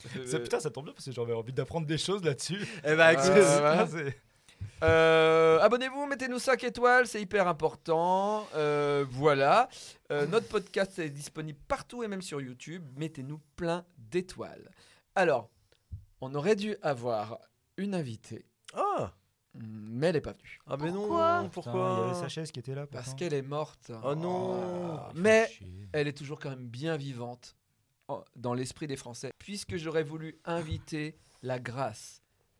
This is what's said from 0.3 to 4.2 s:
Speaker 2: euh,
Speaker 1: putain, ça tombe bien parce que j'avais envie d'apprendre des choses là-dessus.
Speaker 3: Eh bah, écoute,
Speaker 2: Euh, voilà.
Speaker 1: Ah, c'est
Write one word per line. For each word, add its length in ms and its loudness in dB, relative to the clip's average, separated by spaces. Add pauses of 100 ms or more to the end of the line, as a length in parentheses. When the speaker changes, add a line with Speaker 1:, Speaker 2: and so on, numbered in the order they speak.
Speaker 2:
euh, 20 0
Speaker 1:
putain, 200 -2
ça 100 -4
tombe 160 -10
bien 80 -14
parce 120 -18
que 60 -10
j'avais 220 -4
envie 200 -6
d'apprendre 340 -4
des 100 -2
choses 260 -4
là-dessus. 360 -2 (240)
Speaker 3:
Eh 120 4
bah, 180 10
écoute, 160 4
Speaker 2:
Euh, 300 10
voilà. 220 6
Speaker 1:
Ah, 80 2
c'est 280 -6 (680)